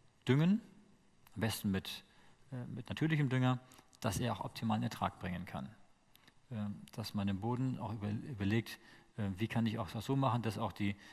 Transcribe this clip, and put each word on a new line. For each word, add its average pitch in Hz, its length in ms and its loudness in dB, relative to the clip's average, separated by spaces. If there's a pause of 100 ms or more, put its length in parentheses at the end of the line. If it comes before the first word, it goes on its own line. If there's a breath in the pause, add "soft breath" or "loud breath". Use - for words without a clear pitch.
(280)
düngen, 160 340 6 (720)
am 107 60 -2
besten 107 300 2
mit, - 340 -2 (480 soft breath)
äh, 123 140 -6
mit - 200 -10
natürlichem 151 400 2
Dünger, 127 320 4 (400 loud breath)
dass 113 200 0
er 120 140 0
auch - 120 -4
optimalen 110 380 0
Ertrag 104 360 -2
bringen 90 260 -4
kann. 67 220 -8 (840 soft breath)
Ähm, 104 300 -4 (120)
dass - 200 -8
man 101 140 2
den 98 140 0
Boden 123 380 0
auch 110 120 -4
über-, 104 160 -4
überlegt, 107 720 0 (380 loud breath)
äh, 104 200 0
wie 110 100 0
kann 113 180 2
ich 110 140 0
auch 110 100 -4
das 113 160 -6
so 135 100 2
machen, 123 260 4
dass 110 160 -2
auch 107 140 -2
die, 101 240 0 (180 loud breath)